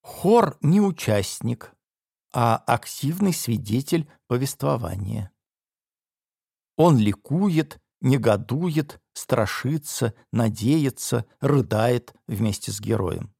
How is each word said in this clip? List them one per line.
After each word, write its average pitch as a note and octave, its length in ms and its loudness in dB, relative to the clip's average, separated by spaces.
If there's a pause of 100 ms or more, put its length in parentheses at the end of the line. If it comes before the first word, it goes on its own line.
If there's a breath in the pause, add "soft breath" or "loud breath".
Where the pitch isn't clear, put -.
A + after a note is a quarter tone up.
Хор – G#3 600 2
не E3+ 200 4
участник, A#2 920 -2 (600)
а A#2 200 2
активный E3 760 -2
свидетель B2 760 -2 (180 soft breath)
повествования. A2 1040 -4 (1500)
Он D#3 200 8
ликует, D#3 840 0 (220)
негодует, C3+ 1000 0 (120)
страшится, B2 1000 -4 (160 soft breath)
надеется, A#2 960 0 (140 soft breath)
рыдает B2 760 0 (100)
вместе G#2+ 460 -4
с G2+ 80 -8
героем. G2+ 600 -4